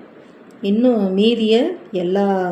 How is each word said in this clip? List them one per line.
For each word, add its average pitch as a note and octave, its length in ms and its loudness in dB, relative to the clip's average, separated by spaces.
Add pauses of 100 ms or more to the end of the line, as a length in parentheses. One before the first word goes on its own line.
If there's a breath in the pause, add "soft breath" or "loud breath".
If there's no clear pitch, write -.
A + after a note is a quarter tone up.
(600 loud breath)
இன்னும் G#3 520 0
மீதிய A3 420 2 (360)
எல்லா, F#3 340 -2 (260)